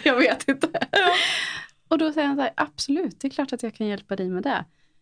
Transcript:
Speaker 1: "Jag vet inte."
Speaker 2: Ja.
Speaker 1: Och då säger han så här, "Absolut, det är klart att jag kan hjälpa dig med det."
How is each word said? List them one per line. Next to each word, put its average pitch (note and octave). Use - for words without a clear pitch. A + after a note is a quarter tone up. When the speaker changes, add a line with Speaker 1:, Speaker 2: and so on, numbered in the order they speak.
Speaker 1:
"Jag C4
vet C4
inte." C#4
Speaker 2:
Ja. F#4
Speaker 1:
Och D#4+
då D#4
säger D4
han C#4
så C#4+
här, C4
"Absolut, -
det C4+
är -
klart C4+
att A#3+
jag A3
kan G#3+
hjälpa G3+
dig F#3
med F#3
det." A#3